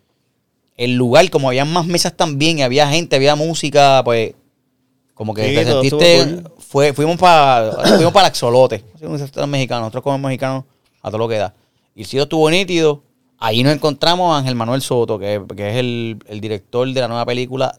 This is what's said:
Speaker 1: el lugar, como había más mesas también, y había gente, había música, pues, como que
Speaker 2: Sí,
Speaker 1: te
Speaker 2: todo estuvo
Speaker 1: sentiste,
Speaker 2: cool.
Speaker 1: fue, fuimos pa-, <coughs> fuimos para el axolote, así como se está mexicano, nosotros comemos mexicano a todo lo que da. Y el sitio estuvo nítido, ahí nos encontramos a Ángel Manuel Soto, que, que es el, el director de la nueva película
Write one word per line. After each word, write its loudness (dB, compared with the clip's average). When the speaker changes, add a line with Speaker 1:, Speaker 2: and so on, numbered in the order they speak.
Speaker 1:
el -2
lugar, 4
como 0
había 0
más -2
mesas -2
también, 0
y -2
había 2
gente, 0
había 4
música, 2
pues, -2
como -8
que -2
Speaker 2:
Sí, 0
Speaker 1:
te 2
Speaker 2:
todo 2
estuvo 0
Speaker 1:
sentiste, 4
Speaker 2:
cool. -20
Speaker 1:
fue, 0
fuimos 0
pa-, 4
<coughs> 4
fuimos 2
para 6
el 0
axolote, 2
así -20
como -8
se -8
está -8
mexicano, -4
nosotros -8
comemos -4
mexicano -6
a -12
todo -6
lo -2
que -4
da. -4
Y -16
el -14
sitio -2
estuvo 0
nítido, 0
ahí 0
nos 4
encontramos -2
a 0
Ángel -4
Manuel -4
Soto, -2
que, -6
que -6
es -4
el, -6
el -14
director -4
de -2
la -2
nueva -6
película -4